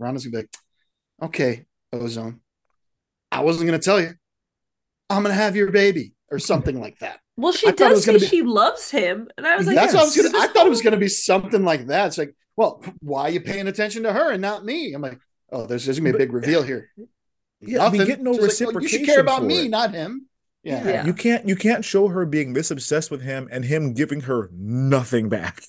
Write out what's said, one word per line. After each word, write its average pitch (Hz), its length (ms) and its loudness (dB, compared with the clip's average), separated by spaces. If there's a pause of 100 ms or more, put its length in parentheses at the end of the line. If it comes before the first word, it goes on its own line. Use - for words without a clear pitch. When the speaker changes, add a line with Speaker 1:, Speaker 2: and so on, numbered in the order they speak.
Speaker 1:
"Rhonda's 127 240 -8
gonna 120 60 -12
be 117 60 -6
like, 110 180 -10 (680)
'Okay, 131 420 -4 (280)
Ozone, 117 480 -10 (880)
I - 100 -4
wasn't 165 260 0
gonna 165 120 0
tell 196 220 2
you. 165 100 -4 (1000)
I'm 202 140 0
gonna 202 100 0
have 202 220 0
your 196 160 0
baby,'" 196 420 2 (160)
or 143 100 -6
something 143 420 -2
like - 180 -14
that. - 220 -12 (160)
Speaker 2:
Well, 330 160 0
she 440 140 0
Speaker 1:
I 392 40 6
thought 359 140 4
it 494 60 8
Speaker 2:
does - 80 6
Speaker 1:
was - 60 0
gonna 440 140 8
Speaker 2:
say - 60 2
Speaker 1:
be - 40 0
Speaker 2:
she 339 120 4
loves 240 500 0
him, 214 460 -2
and 302 100 -6
I 339 80 4
was 269 100 0
like, 208 120 2
Speaker 1:
That's 269 160 6
what 359 80 8
I 302 40 6
was 285 120 0
Speaker 3:
Yes. 359 80 6
Speaker 1:
gonna, - 140 0
Speaker 2:
"This - 100 2
Speaker 1:
I - 40 -2
thought 359 120 8
it 381 40 6
was 240 120 2
Speaker 2:
whole" 220 100 4
Speaker 1:
gonna 214 80 4
be 202 80 2
something 190 560 0
like 151 240 0
that. 180 200 0
It's 156 100 -8
like, 147 180 -6 (220)
"Well, - 260 0 (160)
why 143 240 -6
are 160 60 -2
you 170 100 -2
paying 196 300 -6
attention 214 340 -4
to 220 80 0
her 277 200 0
and 190 100 -4
not 202 240 -6
me?" 269 280 -6
I'm 143 80 -10
like, 127 180 -10 (340)
"Oh, 117 140 -8
there's, 123 180 -6
there's 135 140 -2
gonna 156 80 0
be - 20 4
a 123 40 4
Speaker 3:
But 139 60 2
Speaker 1:
big 127 140 0
reveal 139 300 0
here." 127 260 -8 (720)
Speaker 3:
Yeah, 220 280 0
we 202 100 2
Speaker 1:
Nothing. 190 80 4
Speaker 3:
get 277 140 -2
no 254 120 0
Speaker 1:
She's 214 260 2
like, 233 140 -2
"Well, 202 100 -6
you 320 60 -4
should 233 100 -2
Speaker 3:
reciprocation 285 60 -4
Speaker 1:
care 277 160 6
about 262 180 2
Speaker 3:
for 254 60 -2
Speaker 1:
me, 311 220 0
Speaker 3:
it. - 20 -6
Speaker 1:
not 214 240 -2
him." 190 340 -10 (360)
Yeah. 135 220 -6
Speaker 3:
Yeah, 190 60 -2
Speaker 2:
Yeah. 185 160 -2
Speaker 3:
you 175 80 0
can't, 233 340 -2
you 190 60 0
can't 214 280 0
show 196 260 2
her 180 140 -4
being 143 300 -2
this 151 160 -2
obsessed 151 400 -4
with 135 140 -10
him 135 280 -8
and 127 140 -6
him 147 300 -2
giving 147 260 -2
her 123 320 -2
nothing 120 760 0
back. 98 420 -6